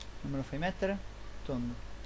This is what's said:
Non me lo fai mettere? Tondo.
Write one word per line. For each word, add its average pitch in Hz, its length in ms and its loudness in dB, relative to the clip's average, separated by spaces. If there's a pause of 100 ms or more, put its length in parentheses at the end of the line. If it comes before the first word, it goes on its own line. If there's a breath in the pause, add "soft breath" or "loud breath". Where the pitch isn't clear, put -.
(220)
Non 147 100 -2
me 139 60 2
lo 135 60 4
fai 139 160 -2
mettere? 190 380 4 (460)
Tondo. 120 300 2 (320)